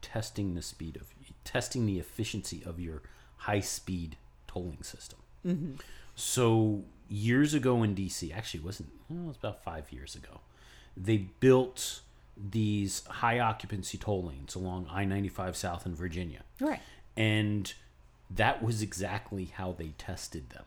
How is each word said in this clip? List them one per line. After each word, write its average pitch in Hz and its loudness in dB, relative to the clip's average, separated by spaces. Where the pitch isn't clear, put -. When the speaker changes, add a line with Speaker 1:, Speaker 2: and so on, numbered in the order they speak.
Speaker 1:
testing - -2
the 85 -2
speed 80 -8
of, - -14
testing 120 0
the 95 2
efficiency - -4
of 87 -8
your 80 -6
high-speed 92 -2
tolling 90 -6
system. - -14
Speaker 2:
Mm-hmm. 143 0
Speaker 1:
So 110 6
years 123 4
ago 123 6
in 104 4
D 92 -2
C, 78 -6
actually - -6
it 78 -6
wasn't, - -8
well, 175 -6
it 165 -4
was 139 -8
about - -6
five 82 -8
years 65 -12
ago, 73 -16
they 104 4
built 127 6
these 104 0
high 117 2
occupancy 110 -2
toll 98 0
lanes 69 -8
along 90 -4
I 98 0
ninety-five 98 0
South 87 -4
in 87 -4
Virginia. 85 -4
Speaker 2:
Right. 285 0
Speaker 1:
And 107 2
that 110 4
was 110 2
exactly 95 -4
how 92 -6
they 80 -8
tested 82 -10
them - -16